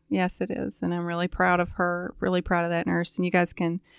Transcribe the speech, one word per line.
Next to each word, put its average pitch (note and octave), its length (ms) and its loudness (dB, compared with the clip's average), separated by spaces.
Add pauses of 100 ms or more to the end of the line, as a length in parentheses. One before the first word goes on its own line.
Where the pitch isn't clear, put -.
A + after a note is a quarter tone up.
(100)
Yes, F#3 300 0
it F#3+ 100 -4
is. - 320 -6
And F3 120 -2
I'm F3 120 -4
really E3+ 220 0
proud F3+ 320 2
of F3 120 -2
her, F3 480 -2
really F#3 220 2
proud F3 220 2
of E3+ 60 0
that E3+ 160 0
nurse. F3 300 0
And F3+ 80 0
you F3+ 60 0
guys F3 220 4
can, E3+ 280 -2 (180)